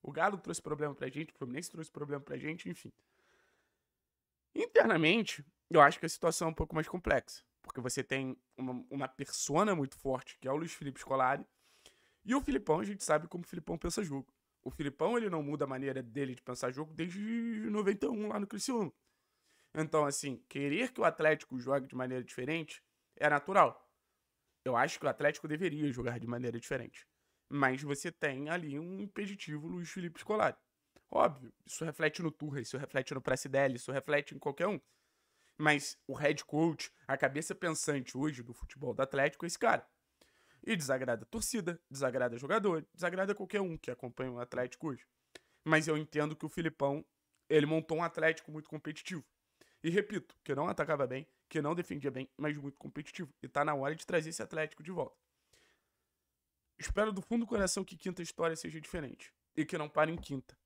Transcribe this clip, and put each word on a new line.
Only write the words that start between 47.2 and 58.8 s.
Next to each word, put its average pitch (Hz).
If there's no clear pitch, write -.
ele 151
montou 160
um 175
Atlético 160
muito 151
competitivo. 151
E 160
repito, 202
que 139
não 147
atacava 151
bem, 131
que 156
não 160
defendia 151
bem, 131
mas 151
muito 139
competitivo. 147
E 131
tá 147
na 151
hora 139
de 160
trazer 160
esse 165
Atlético 156
de 160
volta. 165
Espero 214
do 196
fundo 233
do 226
coração 196
que 175
quinta 180
história 165
seja 160